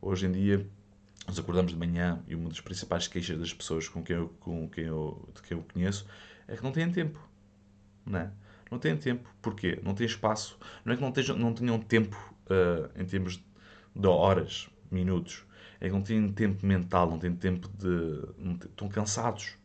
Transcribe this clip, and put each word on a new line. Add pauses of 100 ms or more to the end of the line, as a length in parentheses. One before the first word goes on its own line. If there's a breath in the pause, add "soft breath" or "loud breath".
Hoje
em
dia, (600)
nós
acordamos
de
manhã
e
uma
das
principais
queixas
das
pessoas
com
quem
eu, (100)
com
quem
eu,
de
quem
eu
conheço (400 loud breath)
é
que
não
têm
tempo, (880)
não
é? (400 loud breath)
Não
têm
tempo. (120)
Porquê?
Não
têm
espaço. (280 loud breath)
Não
é
que
não
tenham,
não
tenham
tempo, (340)
eh,
em
termos (500 loud breath)
de
horas, (200)
minutos. (380 loud breath)
É
que
não
têm
tempo
mental,
não
têm
tempo
de, (160)
não
têm,
estão
cansados